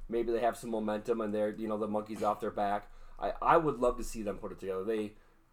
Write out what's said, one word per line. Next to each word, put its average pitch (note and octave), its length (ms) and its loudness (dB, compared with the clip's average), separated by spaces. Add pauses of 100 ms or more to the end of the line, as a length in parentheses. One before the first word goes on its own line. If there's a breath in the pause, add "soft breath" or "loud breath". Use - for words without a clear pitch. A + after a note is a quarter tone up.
Maybe A#2 220 0
they A#2 100 2
have A#2 160 2
some A#2+ 140 -8
momentum A2 500 0
and G#2 120 -2
they're, G#2+ 220 2
you A2 120 -4
know, G#2+ 100 0
the G#2+ 100 -2
monkey's G#2 360 -4
off G#2+ 180 2
their G#2 100 -2
back. G2+ 380 0 (300 soft breath)
I, G2 220 -2
I C#3+ 160 8
would D3 220 2
love B2 180 4
to A#2 60 -6
see - 200 -6
them G2 160 -4
put G2 120 -8
it F2 80 -12
together. F#2+ 240 -4
They, G#2+ 300 -2 (400 soft breath)